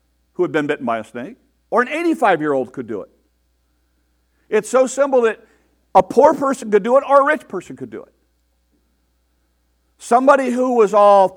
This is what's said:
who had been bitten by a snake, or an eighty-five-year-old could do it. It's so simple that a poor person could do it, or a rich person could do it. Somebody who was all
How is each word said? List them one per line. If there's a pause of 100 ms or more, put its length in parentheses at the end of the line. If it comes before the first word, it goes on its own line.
(340)
who
had
been
bitten
by
a
snake, (340)
or
an
eighty-five-year-old
could
do
it. (1400)
It's
so
simple
that (500)
a
poor
person
could
do
it,
or
a
rich
person
could
do
it. (1900)
Somebody
who
was
all